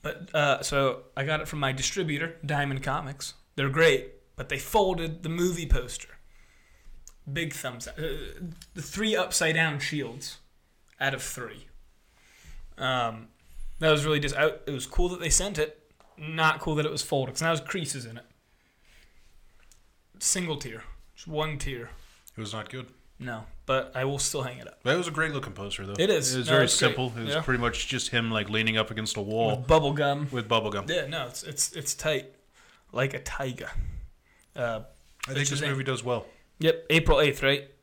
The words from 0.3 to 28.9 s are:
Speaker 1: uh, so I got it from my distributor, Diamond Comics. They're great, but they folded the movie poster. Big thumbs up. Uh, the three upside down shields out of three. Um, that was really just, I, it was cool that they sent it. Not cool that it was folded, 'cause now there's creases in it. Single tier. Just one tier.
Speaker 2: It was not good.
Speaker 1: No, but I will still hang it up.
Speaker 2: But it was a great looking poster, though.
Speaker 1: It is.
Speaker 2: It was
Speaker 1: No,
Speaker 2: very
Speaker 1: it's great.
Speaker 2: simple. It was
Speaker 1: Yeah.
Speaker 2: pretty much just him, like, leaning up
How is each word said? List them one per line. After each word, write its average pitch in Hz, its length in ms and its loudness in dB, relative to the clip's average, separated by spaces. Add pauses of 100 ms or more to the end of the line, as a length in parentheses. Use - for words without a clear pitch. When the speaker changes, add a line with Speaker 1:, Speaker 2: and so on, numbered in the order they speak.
Speaker 1:
uh, 147 300 4
so 135 400 2 (140)
I 135 80 -2
got 156 160 0
it - 60 -8
from 151 120 -6
my 135 140 2
distributor, 160 720 -2
Diamond 139 360 0
Comics. 139 520 -4 (220)
They're 139 140 0
great, 151 440 6 (220)
but 131 140 -10
they 139 100 -2
folded 175 640 0
the 151 60 -4
movie 175 380 0
poster. - 500 0 (1120)
Big 156 220 -4
thumbs 120 360 -8
up. - 100 -12
Uh, 143 400 -6 (340)
the - 80 -10
three 214 360 0
upside 180 380 2
down 156 240 2
shields 135 580 -6 (640)
out 135 120 0
of 127 80 -6
three. 113 440 -10 (1120)
Um, 120 500 -2 (520)
that 160 120 6
was 147 140 4
really 151 160 4
just, 147 140 -2
I, 151 160 4 (140)
it 147 60 -4
was 127 160 -4
cool 180 220 2
that 180 100 -6
they 165 100 -2
sent 185 300 2
it. - 240 -2 (340)
Not 156 440 2
cool 156 140 0
that 151 100 2
it 151 60 0
was 147 120 -2
folded, 135 300 0
'cause - 80 -4
now 165 120 4
there's 151 140 -2
creases 143 380 -4
in 113 120 -12
it. - 80 -12 (1900)
Single 175 380 0
tier. 110 260 -10 (320)
Just - 120 -18
one 151 300 -2
tier. 127 320 -4 (460)
Speaker 2:
It - 40 -10
was 107 140 -8
not 107 160 -8
good. 127 180 -10 (320)
Speaker 1:
No, 117 260 -10 (200)
but 131 300 0
I 131 100 0
will 139 140 -2
still 135 240 -2
hang 127 160 -8
it 117 80 -14
up. - 160 -20
Speaker 2:
But 127 100 4
it 170 40 4
was 175 100 0
a 160 40 -4
great 156 220 0
looking 120 200 -6
poster, 98 340 -8
though. 101 100 -6
Speaker 1:
It 185 120 4
is. 131 260 4
Speaker 2:
It 127 40 0
was 120 80 -2
Speaker 1:
No, - 60 6
Speaker 2:
very - 120 8
Speaker 1:
it's - 140 4
great. 131 100 6
Speaker 2:
simple. 123 280 0
It 113 80 -4
was 143 100 -2
Speaker 1:
Yeah. 160 60 0
Speaker 2:
pretty 127 180 2
much 117 280 0
just - 220 -2
him, 117 220 0
like, 104 180 0
leaning 110 280 2
up 110 140 2